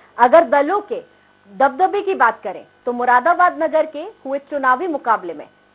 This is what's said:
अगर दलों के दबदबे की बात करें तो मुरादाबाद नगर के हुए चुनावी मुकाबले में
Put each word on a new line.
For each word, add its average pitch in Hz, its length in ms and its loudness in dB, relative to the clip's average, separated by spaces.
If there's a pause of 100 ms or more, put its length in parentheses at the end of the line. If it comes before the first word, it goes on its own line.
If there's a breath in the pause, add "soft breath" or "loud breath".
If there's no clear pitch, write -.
(180 soft breath)
अगर 254 260 6
दलों 285 360 0
के 202 220 -10 (540 soft breath)
दबदबे 339 460 0
की 392 120 -4
बात 226 280 0
करें 180 240 -12 (200)
तो 247 60 -4
मुरादाबाद 277 680 2
नगर 302 240 0
के 302 160 -12 (240)
हुए 269 120 -6
चुनावी 277 480 -2
मुकाबले 220 460 -4
में 147 160 -16 (260)